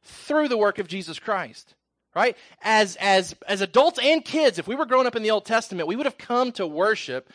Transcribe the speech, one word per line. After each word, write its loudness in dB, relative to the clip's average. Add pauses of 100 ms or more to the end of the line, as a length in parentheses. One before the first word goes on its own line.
through -2
the 0
work 2
of -8
Jesus -10
Christ, -8 (400)
right? 2 (280)
As, 2
as, 2 (120)
as -2
adults 4
and 2
kids, 0
if -8
we -6
were -4
growing 2
up -4
in -4
the -2
Old 0
Testament, -2
we -4
would -4
have -4
come -2
to -6
worship -2